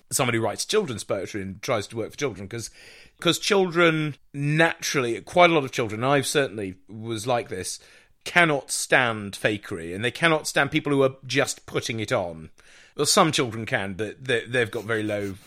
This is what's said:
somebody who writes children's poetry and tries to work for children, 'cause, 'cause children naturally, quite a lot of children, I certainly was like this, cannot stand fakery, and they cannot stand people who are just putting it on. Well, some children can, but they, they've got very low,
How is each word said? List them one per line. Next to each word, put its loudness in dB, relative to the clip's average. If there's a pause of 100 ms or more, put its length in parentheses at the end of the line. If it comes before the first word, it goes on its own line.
(100)
somebody 2
who 0
writes -4
children's -2
poetry -4
and -8
tries -2
to -12
work -6
for -18
children, -4
'cause, -10 (500)
'cause 2
children 2 (180)
naturally, 0
quite 6
a 4
lot 4
of -8
children, -2
I 4
certainly -2 (140)
was -8
like 0
this, -8 (460)
cannot 2
stand 0
fakery, -4
and -6
they 0
cannot 0
stand 0
people -2
who 4
are 2 (100)
just -2
putting -6
it -4
on. -4 (460)
Well, 0
some 4
children -2
can, -2
but -8
they, 0
they've 0
got -8
very -2
low, -4 (120)